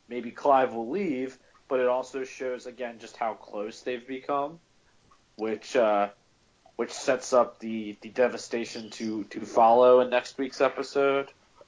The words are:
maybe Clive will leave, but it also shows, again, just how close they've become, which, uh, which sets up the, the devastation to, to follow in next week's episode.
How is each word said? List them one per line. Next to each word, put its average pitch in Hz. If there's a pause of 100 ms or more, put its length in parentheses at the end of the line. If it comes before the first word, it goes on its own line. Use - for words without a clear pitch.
maybe 120
Clive 131
will 113
leave, 139 (300)
but 127
it 123
also 127
shows, 127
again, 117
just 113
how 113
close 107
they've 123
become, 143 (760)
which, 107
uh, 104 (680)
which 117
sets -
up 120
the, 110
the 113
devastation 117
to, 110
to -
follow 120
in 123
next 123
week's 135
episode. 139 (360)